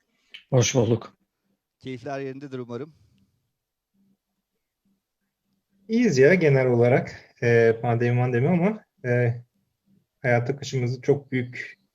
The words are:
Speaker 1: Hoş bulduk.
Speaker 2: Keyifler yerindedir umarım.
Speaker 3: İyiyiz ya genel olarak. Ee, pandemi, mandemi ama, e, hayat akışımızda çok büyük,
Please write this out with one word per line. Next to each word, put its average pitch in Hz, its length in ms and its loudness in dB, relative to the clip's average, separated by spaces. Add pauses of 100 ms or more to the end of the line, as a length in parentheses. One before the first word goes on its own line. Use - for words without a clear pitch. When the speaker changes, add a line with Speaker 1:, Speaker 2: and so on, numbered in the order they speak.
(500)
Speaker 1:
Hoş 127 260 2
bulduk. 113 420 0 (640)
Speaker 2:
Keyifler 131 400 -12
yerindedir 135 400 -12
umarım. 123 340 -14 (3000)
Speaker 3:
İyiyiz 220 300 0
ya 139 160 6
genel 139 340 2
olarak. 123 760 0
Ee, 117 380 4
pandemi, 120 380 0
mandemi 127 300 0
ama, 185 340 0 (220)
e, 120 360 0 (800)
hayat 120 280 0
akışımızda 131 520 -6
çok - 300 -2
büyük, - 480 -8 (160)